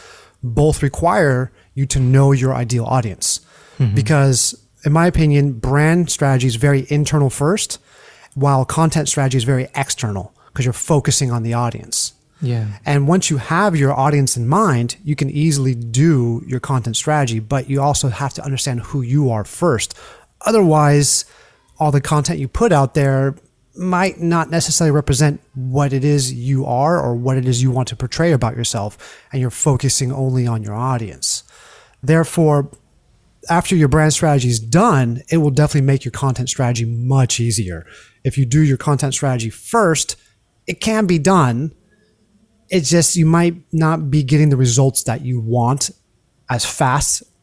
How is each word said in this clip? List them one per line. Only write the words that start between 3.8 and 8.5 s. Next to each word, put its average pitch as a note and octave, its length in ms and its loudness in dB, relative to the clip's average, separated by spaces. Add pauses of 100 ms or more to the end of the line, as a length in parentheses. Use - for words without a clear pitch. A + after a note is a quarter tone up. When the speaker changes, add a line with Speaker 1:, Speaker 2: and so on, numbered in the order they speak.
Speaker 1:
Because C3+ 600 2 (300)
in D3 80 0
my E3 140 4
opinion, C#3+ 480 2
brand D3 560 2
strategy C3 380 2
is A2+ 80 -2
very C#3 340 2
internal D3 400 2
first, D3+ 480 -2 (560)
while C3+ 320 2